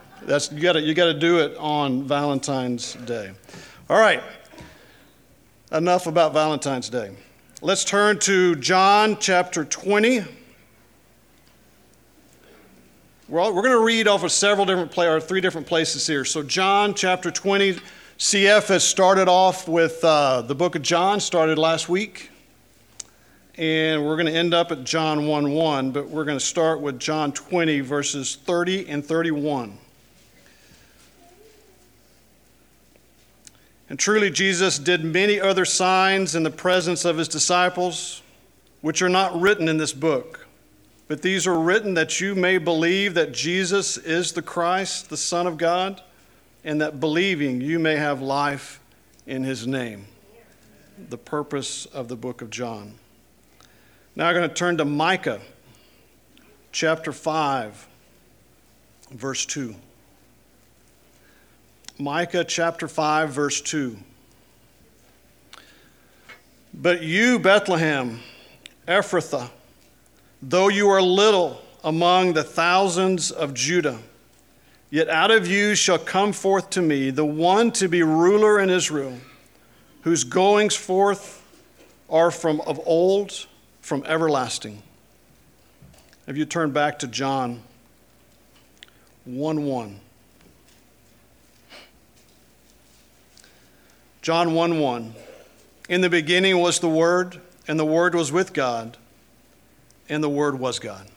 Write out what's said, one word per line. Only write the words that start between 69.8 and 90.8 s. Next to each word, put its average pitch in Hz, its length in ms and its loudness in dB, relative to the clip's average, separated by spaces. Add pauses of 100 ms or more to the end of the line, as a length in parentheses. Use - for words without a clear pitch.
though 175 260 2
you 202 200 2
are 196 120 6
little 185 600 4 (220)
among 175 480 4
the 156 120 0
thousands 180 840 0
of 143 240 -6
Judah, 135 460 -2 (880)
yet 156 180 0
out 160 220 2
of 220 160 4
you 202 280 2
shall 180 240 2
come 196 360 0
forth 196 360 0
to 185 120 -2
me 139 280 0
the 139 140 -2
one 175 480 2
to 190 160 0
be 170 140 2
ruler 196 580 4
in 190 80 2
Israel, 143 500 -2 (840)
whose 160 200 0
goings 196 540 2
forth 196 680 -2 (680)
are 165 200 4
from 160 300 -2
of 151 240 -6
old, 185 600 0 (340)
from 139 240 -6
everlasting." 131 800 -2 (1400)
Have 139 100 -10
you 151 80 -4
turned 151 300 -4
back 147 240 0
to 143 80 -8
John 123 560 -6 (1600)
one 147 400 -4
one? 113 360 -8 (4000)